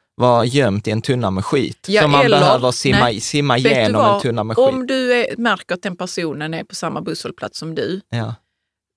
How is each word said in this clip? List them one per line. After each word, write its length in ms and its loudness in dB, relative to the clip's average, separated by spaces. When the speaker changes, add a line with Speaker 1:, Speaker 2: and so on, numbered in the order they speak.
Speaker 1:
vara 300 4
gömt 420 0
i 40 -2
en 100 -2
tunna 300 -2
med 140 -4
skit. 440 -2
Speaker 2:
Ja, 120 4
Speaker 1:
Som 100 4
man 140 6
Speaker 2:
eller, 140 4
Speaker 1:
behöver 320 4
simma, 280 0
Speaker 2:
nej. 200 0
Speaker 1:
simma 340 0
Speaker 2:
Vet 100 2
du 60 4
Speaker 1:
igenom 320 2
en 60 4
Speaker 2:
vad? 140 2
Speaker 1:
tunna 220 -2
med 140 -4
Speaker 2:
Om 220 2
Speaker 1:
skit. 80 -6
Speaker 2:
du 260 0
är, 240 -2
märker 380 -2
att 60 -8
den 140 -8
personen 580 -6
är 100 -8
på 120 -16
samma 260 -6
busshållplats 580 -10
som 160 -10
du, 340 -4
Speaker 1:
Ja. 260 -6